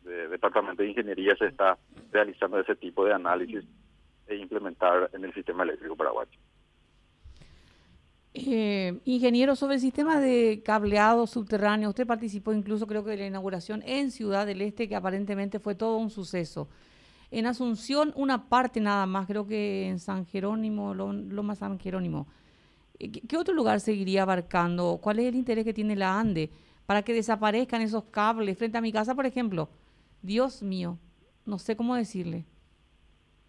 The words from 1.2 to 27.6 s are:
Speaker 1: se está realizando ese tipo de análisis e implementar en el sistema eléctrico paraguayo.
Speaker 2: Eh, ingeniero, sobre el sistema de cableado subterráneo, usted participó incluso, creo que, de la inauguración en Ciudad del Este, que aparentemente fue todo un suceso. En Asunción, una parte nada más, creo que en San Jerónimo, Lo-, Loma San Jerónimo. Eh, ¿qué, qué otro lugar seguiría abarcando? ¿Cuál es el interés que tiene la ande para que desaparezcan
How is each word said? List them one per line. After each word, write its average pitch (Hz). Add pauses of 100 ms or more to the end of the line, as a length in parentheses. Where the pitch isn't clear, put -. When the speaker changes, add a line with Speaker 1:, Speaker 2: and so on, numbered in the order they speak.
Speaker 1:
se 104
está 92 (340)
realizando 101
ese 98
tipo 95
de 104
análisis 90 (600)
e 107
implementar 92
en 95
el 90
sistema 90
eléctrico 80
paraguayo. - (2000)
Speaker 2:
Eh, 208
ingeniero, 254
sobre 277
el 247
sistema 294
de 233
cableado 214
subterráneo, 208
usted 240
participó 220
incluso, 214
creo 214
que, 208
de 208
la 196
inauguración 190
en 269
Ciudad 202
del 196
Este, 208
que 202
aparentemente 196
fue 202
todo 220
un 220
suceso. 170 (640)
En 220
Asunción, 247
una 269
parte 247
nada 202
más, 190
creo 202
que 202
en 185
San 190
Jerónimo, 208
Lo-, 196
Loma 202
San 196
Jerónimo. 175 (720)
Eh, -
¿qué, 220
qué 285
otro 359
lugar 214
seguiría 196
abarcando? 175
¿Cuál 214
es 240
el 240
interés 240
que 220
tiene 214
la 196
ande 175 (360)
para 202
que 233
desaparezcan 226